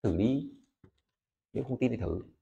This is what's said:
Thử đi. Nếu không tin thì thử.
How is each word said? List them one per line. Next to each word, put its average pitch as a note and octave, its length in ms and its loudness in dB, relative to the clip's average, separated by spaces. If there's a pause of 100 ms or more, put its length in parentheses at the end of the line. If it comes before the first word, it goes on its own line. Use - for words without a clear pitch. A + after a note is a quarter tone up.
Thử G#2+ 140 2
đi. B2 360 2 (1000)
Nếu - 120 -4
không B2+ 140 -4
tin B2+ 120 2
thì A#2 60 -2
thử. F2 260 -2 (200)